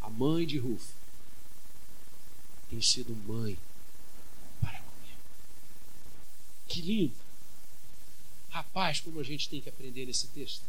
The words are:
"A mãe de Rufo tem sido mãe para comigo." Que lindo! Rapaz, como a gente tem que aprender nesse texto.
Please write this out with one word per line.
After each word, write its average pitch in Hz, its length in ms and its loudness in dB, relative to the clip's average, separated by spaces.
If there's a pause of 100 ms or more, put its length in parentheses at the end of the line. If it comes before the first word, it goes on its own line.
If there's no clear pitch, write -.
"A 113 80 -2
mãe 147 380 2
de 143 120 0
Rufo 120 340 0 (1800)
tem 117 100 2
sido 117 340 2
mãe 107 440 0 (1000)
para - 180 2
comigo." - 420 -2 (1500)
Que 165 120 0
lindo! 175 340 2 (1400)
Rapaz, 170 500 2
como 160 200 0
a 135 40 0
gente 143 240 0
tem 143 120 0
que - 80 -2
aprender 131 380 -2
nesse - 220 0
texto. - 400 0